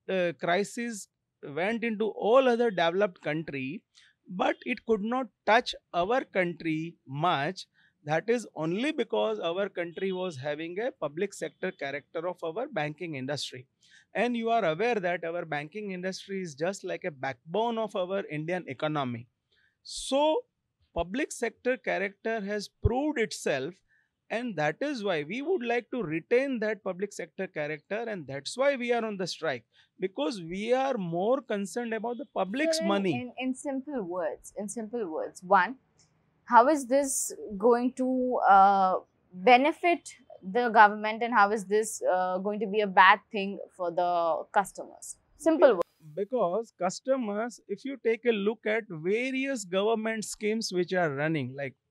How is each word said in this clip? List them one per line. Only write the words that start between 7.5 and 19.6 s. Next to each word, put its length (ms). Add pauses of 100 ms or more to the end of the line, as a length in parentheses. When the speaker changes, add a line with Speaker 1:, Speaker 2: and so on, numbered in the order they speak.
Speaker 1:
That 260
is 160 (100)
only 360
because 460
our 300
country 420
was 280
having 420
a 100
public 440
sector 360
character 560
of 160
our 240
banking 480
industry. 520 (480)
And 200
you 140
are 160
aware 300
that 280
our 220
banking 460
industry 500
is 140
just 280
like 220
a 60
backbone 680
of 180
our 320
Indian 420
economy. 600 (540)